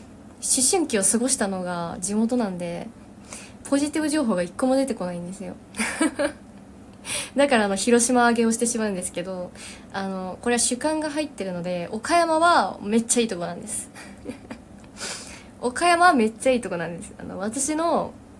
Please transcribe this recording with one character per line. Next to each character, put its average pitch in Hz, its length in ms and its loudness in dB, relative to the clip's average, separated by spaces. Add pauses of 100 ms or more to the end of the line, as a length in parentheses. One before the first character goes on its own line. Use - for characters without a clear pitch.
(420)
思 - 260 4
春 349 200 2
期 214 100 2
を 190 60 2
過 226 140 4
ご 240 100 0
し 254 80 2
た 208 100 0
の 190 160 -4
が 175 380 -6
地 196 160 -4
元 233 200 2
な 226 120 0
ん 180 100 -6
で、 175 300 -8 (840)
ポ 277 80 4
ジ 294 140 0
テ 320 80 -2
ィ - 20 0
ブ 311 60 0
情 294 160 2
報 220 100 2
が 180 80 0
一 170 140 -4
個 262 100 0
も 262 80 4
出 269 100 4
て 254 100 -2
こ 180 120 -6
な 180 60 -4
い 175 80 -6
ん 175 80 -10
で 190 60 -10
す 185 100 -12
よ。 180 100 -12 (920)
<laughs> - 880 -12
だ 277 100 4
か 269 100 4
ら、 208 100 4
あ - 20 2
の、 196 80 0
広 240 280 4
島 247 220 4
上 233 80 4
げ 226 120 2
を 226 60 2
し 226 40 0
て 240 100 0
し 233 120 0
ま 220 80 -2
う 208 40 -2
ん 190 60 -4
で 180 80 -6
す - 80 -6
け 180 100 -6
ど、 180 300 -8 (400)
あ 196 160 -4
の、 185 340 -6
こ 240 80 -2
れ 240 60 2
は - 20 2
主 240 200 0
観 311 200 0
が 311 120 -4
入 294 160 -4
っ - 20 -8
て - 160 -8
る 185 80 -6
の 175 100 -6
で、 175 300 -4
岡 294 260 0
山 320 220 4
は 311 420 4
め 202 140 0
っ 226 60 4
ち 233 160 2
ゃ - 20 4
い 226 60 2
い - 20 -4
と 175 100 -6
こ 170 80 -6
な 175 60 -6
ん 175 80 -10
で 208 80 -14
す。 - 220 -8 (880)
<laughs> - 840 -14
岡 247 240 0
山 349 200 8
は 349 80 8
め 220 120 6
っ 220 60 0
ち - 160 0
ゃ - 20 6
い 254 60 6
い - 40 2
と 190 80 -8
こ 185 80 -4
な 170 100 -4
ん 170 100 -8
で 196 80 -12
す。 - 120 -16
あ - 60 -14
の、 180 160 -10
私 262 380 -4
の 302 360 0 (280)